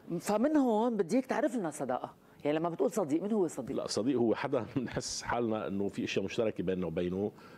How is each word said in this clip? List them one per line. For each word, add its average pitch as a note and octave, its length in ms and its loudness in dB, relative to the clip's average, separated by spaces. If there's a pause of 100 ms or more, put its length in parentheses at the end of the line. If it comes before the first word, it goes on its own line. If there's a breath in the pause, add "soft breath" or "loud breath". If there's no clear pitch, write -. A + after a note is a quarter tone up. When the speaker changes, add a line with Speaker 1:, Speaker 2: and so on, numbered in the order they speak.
(200)
Speaker 1:
فمن A#3+ 380 2
هون A#3 400 4
بدي F#3 180 2
إياك C4 100 2
تعرف A#3 300 0
لنا F#3+ 140 -2
الصداقة. B2+ 440 -4 (320 loud breath)
يعني، D3+ 140 4
لما E3+ 100 0
بتقول F#3 220 0
صديق، E3 320 0
من G#3 100 -2
هو G3 120 4
الصديق؟ B2 320 -4
Speaker 2:
لا، - 100 -2
صديق B2 300 2
هو A2+ 180 4
حدا C3+ 340 -2
<laughs> - 60 -6
بنحس - 460 -4
حالنا A2 460 -2
إنه G2 200 -2
في F#2+ 160 -4
أشياء G2 220 -2
مشتركة F#2+ 380 -2
بيننا F#2 240 0
وبينه، F2+ 440 -2 (260 loud breath)